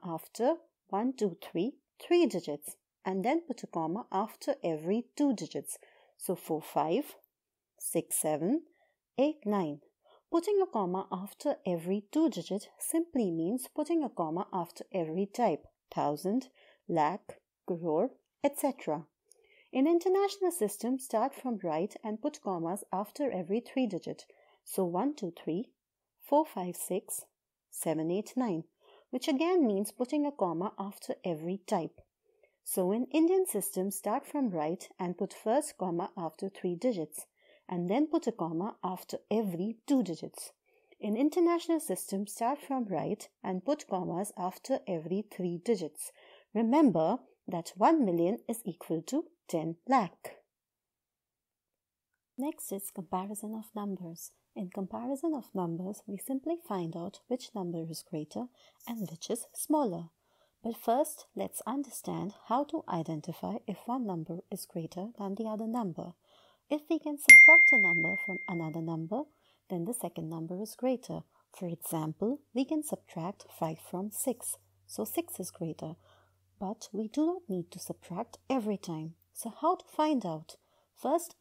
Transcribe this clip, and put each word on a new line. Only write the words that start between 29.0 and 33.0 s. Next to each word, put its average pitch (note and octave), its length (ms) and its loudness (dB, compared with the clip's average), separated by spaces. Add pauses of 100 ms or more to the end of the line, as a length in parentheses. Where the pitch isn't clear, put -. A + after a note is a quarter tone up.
which B3+ 180 -4
again D#4+ 380 4
means G#3 260 0
putting C#4+ 320 0
a C#4+ 80 -2
comma F#3+ 460 -2
after - 360 -8 (120)
every F3 400 -4
type. E3 340 -2 (640)
So F#3+ 280 2
in B3 200 0